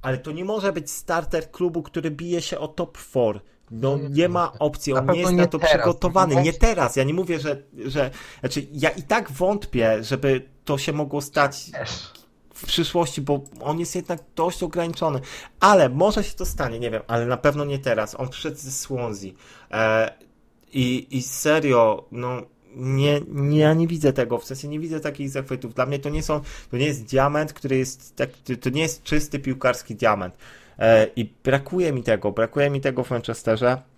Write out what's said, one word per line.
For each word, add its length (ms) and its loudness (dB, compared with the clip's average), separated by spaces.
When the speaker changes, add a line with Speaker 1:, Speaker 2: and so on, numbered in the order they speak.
Speaker 1:
ale 160 -2
to 140 -10
nie 140 -6
może 280 -2
być 180 -6
starter 600 -4
klubu, 320 -2
który 280 -6
bije 300 -4
się 180 -6
o 80 -6
top 300 -6
four. 440 0
No, 260 -2
Speaker 2:
Nie. 120 -6
Speaker 1:
nie 200 2
ma 300 0
opcji, 340 -2
Speaker 2:
Na 60 4
Speaker 1:
on 60 -2
nie 20 0
Speaker 2:
pewno 140 2
Speaker 1:
jest 100 2
Speaker 2:
nie 100 4
Speaker 1:
na 60 6
to 120 -2
Speaker 2:
teraz. 140 6
Speaker 1:
przygotowany. 640 4
Speaker 2:
Nie 60 6
Speaker 1:
Nie 120 2
teraz, 420 4
ja 80 2
nie 100 0
mówię, 260 -2
że, 240 -4
że, 260 0
znaczy, 320 -4
ja 180 0
i 140 -6
tak 280 0
wątpię, 720 0
żeby 380 0
to 120 -2
się 160 -4
mogło 280 -4
stać 500 -2
Speaker 2:
Też. 400 -10
Speaker 1:
w 120 -14
przyszłości, 560 0
bo 200 -2
on 180 -2
jest 160 -6
jednak 240 -6
dość 280 -2
ograniczony, 560 -2
ale 300 8
może 340 2
się 100 -6
to 120 -6
stanie, 340 -4
nie 120 -4
wiem, 160 -4
ale 180 0
na 120 0
pewno 280 2
nie 140 -4
teraz. 360 -2
On 140 -6
przyszedł 280 -8
ze 140 -14
Swansea, 600 -8
e, 420 2
i, 340 0
i 40 0
serio, 880 2
no, 300 -6
nie, 520 2
nie, 320 0
ja 140 6
nie 140 2
widzę 260 2
tego, 240 0
w 80 -8
sensie 220 -12
nie 120 -8
widzę 200 -6
takich 300 -6
zachwytów. 440 -8
Dla 120 0
mnie 140 -4
to 100 -6
nie 140 -4
są, 180 -2
to 60 -4
nie 80 2
jest 200 -4
diament, 480 2
który 240 -2
jest 380 -6
tak, 160 -2
to, 300 -8
to 80 -2
nie 120 -2
jest 220 -4
czysty 360 -2
piłkarski 560 -2
diament. 420 0
E, 360 8
i 180 -4
brakuje 500 0
mi 100 -4
tego, 280 0
brakuje 380 0
mi 120 -4
tego 220 0
w 80 -6
Manchesterze 720 0